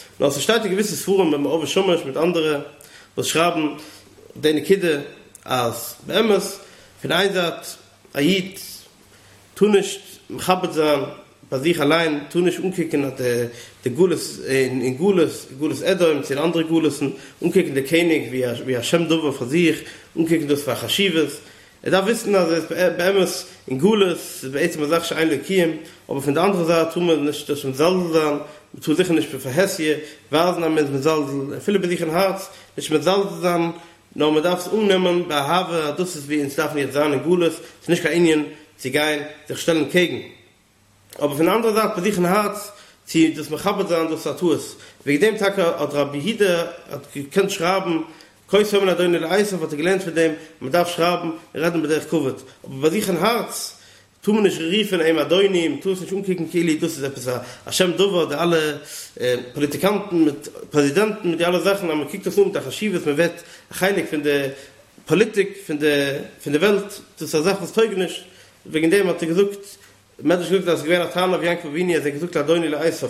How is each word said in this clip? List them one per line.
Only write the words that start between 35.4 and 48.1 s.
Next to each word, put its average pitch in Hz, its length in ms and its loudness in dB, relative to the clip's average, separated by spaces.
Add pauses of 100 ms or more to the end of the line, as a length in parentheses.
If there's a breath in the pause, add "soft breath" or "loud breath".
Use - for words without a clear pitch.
דאס 180 180 -4
איז, 143 100 -12
ווי 147 140 -2
אונז 139 160 -4
דארף 151 140 0
מען 147 80 -4
יעצט 135 160 -2
זיין, 147 200 2
אין 131 100 -2
גלות, 170 280 2
עס - 80 -12 (220 loud breath)
איז - 80 -10
נישט 170 120 2
קיין 165 200 0
ענין, 156 240 4 (320 loud breath)
צו 131 120 -8
גיין, 147 340 0 (240)
זיך - 120 -10
שטעלן 160 260 2
קעגן. 156 320 2 (1000)
אבער 143 180 -2
פון 165 80 2
דער 185 100 2
אנדערער 226 180 0
זייט, 214 220 0
ביי 175 80 -4
זיך 202 140 0
אין 175 80 2
הארץ, 202 460 0 (340 loud breath)
צו - 140 0 (160)
דאס 151 140 -10
מכבד 180 380 -2
זיין, 165 200 0
דאס 156 200 -4
דאס 143 160 -4
איז. 156 320 0 (300 loud breath)
וועגן 143 160 2
דעם 214 160 2
טאג 196 220 0
האט 170 340 0
רבי 143 260 0
הודה, 185 420 0 (280)
האט 143 280 -12
געקענט 190 320 -2
שרייבן, 175 480 -2 (480 loud breath)